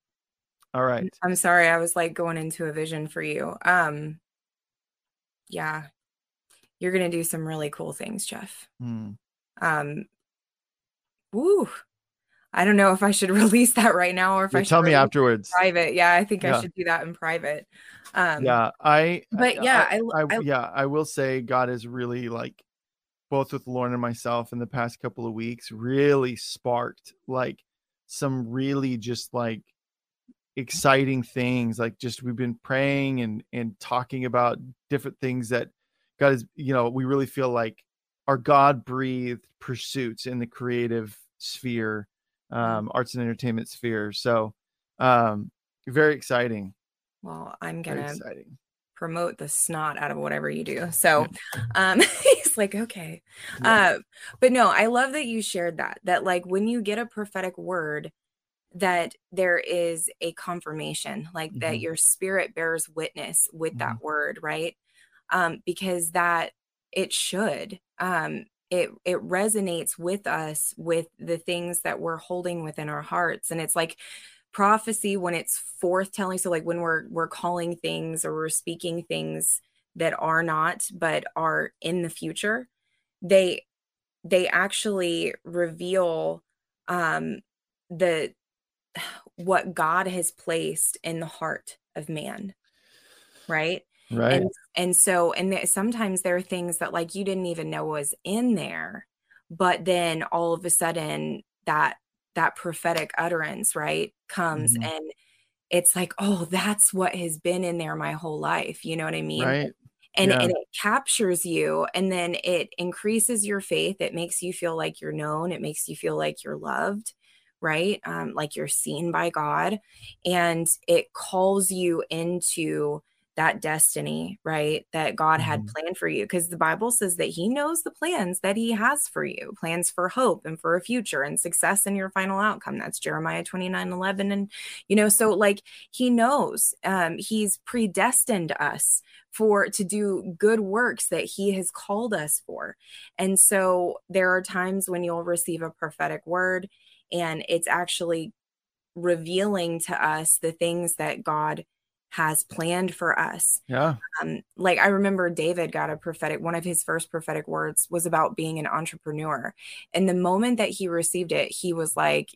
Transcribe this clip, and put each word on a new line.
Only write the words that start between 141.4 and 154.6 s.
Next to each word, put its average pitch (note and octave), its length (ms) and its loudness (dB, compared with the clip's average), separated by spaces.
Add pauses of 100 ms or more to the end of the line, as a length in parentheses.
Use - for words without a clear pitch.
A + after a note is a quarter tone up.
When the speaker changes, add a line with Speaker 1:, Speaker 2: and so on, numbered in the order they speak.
Speaker 2:
has F#3 160 -4
called G#3+ 420 -4
us D3+ 340 -2
for. - 300 -10 (400)
And F#3+ 220 2
so F#3 600 4 (100)
there F#3 240 4
are F#3 100 2
times F#3+ 460 -2
when F3 140 -2
you'll E3+ 200 -2
receive E3+ 380 -2
a D#3+ 100 -6
prophetic D#3 540 -6
word, F#3 440 -2 (420)
and E3 380 -2
it's E3+ 180 0
actually E3+ 680 -2 (600)
revealing E3+ 880 0
to - 240 -2
us D#3 320 2
the E3 160 0
things E3+ 440 -2
that D3+ 260 -4
God D#3 420 -2 (460)
has D#3 320 0
planned F3 520 -2
for - 240 0
us. - 480 0
Speaker 1:
Yeah. C3+ 280 2 (260)
Speaker 2:
Um, D#3+ 200 -6 (140)
like, F3+ 240 2